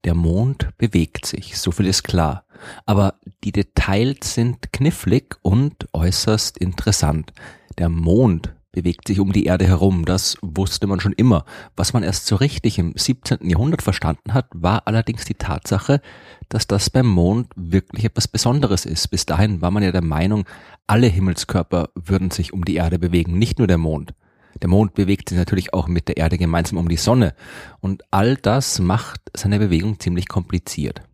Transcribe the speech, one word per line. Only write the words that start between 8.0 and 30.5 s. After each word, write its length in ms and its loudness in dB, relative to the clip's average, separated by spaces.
bewegt 360 -4
sich 140 0
um 100 2
die 140 2
Erde 240 4
herum, 360 4
das 380 0
wusste 460 -2
man 100 0
schon 140 0
immer. 320 4
Was 160 -2
man 100 0
erst 240 -4
so 80 2
richtig 460 -2
im 160 -2
siebzehnten 520 -2
Jahrhundert 340 0
verstanden 520 -2
hat, 180 0
war 360 0
allerdings 360 0
die 100 -6
Tatsache, 680 0
dass 180 -2
das 240 0
beim 160 2
Mond 480 2
wirklich 500 -2
etwas 220 -2
Besonderes 580 0
ist. 280 -6
Bis 140 -4
dahin 360 2
war 80 2
man 140 0
ja 80 0
der 100 0
Meinung, 420 0
alle 180 4
Himmelskörper 880 0
würden 380 -2
sich 200 -4
um 120 -4
die 100 -2
Erde 240 0
bewegen, 400 0
nicht 220 0
nur 80 4
der 100 4
Mond. 340 -4
Der 80 -2
Mond 260 4
bewegt 340 0
sich 100 0
natürlich 340 0
auch 140 -2
mit 220 -2
der 80 -4
Erde 200 0
gemeinsam 420 0
um 100 -2
die 80 0
Sonne. 400 2
Und 320 -6
all 260 2
das 440 0
macht 400 0
seine 240 0
Bewegung 400 0
ziemlich 260 -2
kompliziert. 760 -4